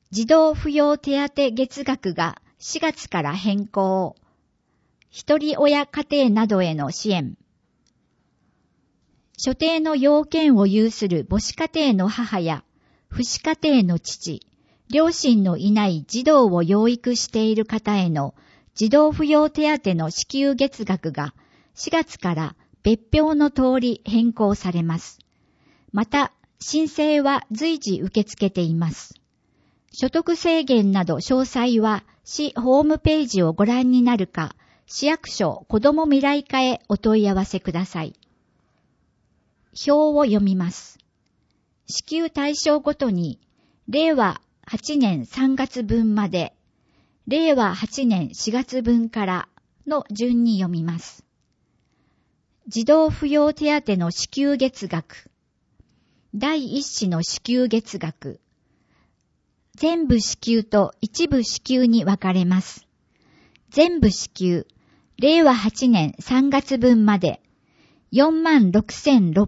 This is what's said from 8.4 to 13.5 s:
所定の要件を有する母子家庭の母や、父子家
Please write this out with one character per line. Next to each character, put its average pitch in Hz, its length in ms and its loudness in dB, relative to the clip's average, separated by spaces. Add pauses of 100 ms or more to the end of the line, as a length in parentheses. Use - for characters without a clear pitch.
所 254 160 -4
定 320 260 -2
の 311 160 -2
要 294 280 2
件 302 320 2
を 196 100 4
有 214 240 2
す 208 180 -4
る 165 200 -2
母 208 120 -2
子 - 140 -8
家 320 140 -4 (240)
庭 - 20 2
の 185 140 2
母 214 320 -6
や、 160 240 -4 (460)
父 247 140 -4
子 - 180 -8
家 302 400 2